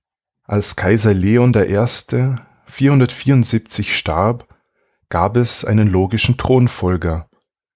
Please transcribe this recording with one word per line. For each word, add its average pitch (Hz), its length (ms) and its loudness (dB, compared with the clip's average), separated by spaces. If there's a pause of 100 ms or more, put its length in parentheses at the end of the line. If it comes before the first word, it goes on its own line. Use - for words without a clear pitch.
(440)
Als - 320 -2
Kaiser 104 380 2
Leon 113 400 2
der 101 140 2
Erste 120 680 -2 (300)
vierhundertvierundsiebzig 131 1300 0
starb, 101 500 -2 (600)
gab 95 260 -2
es 120 300 0
einen 107 220 2
logischen 95 500 0
Thronfolger, 90 920 -2 (460)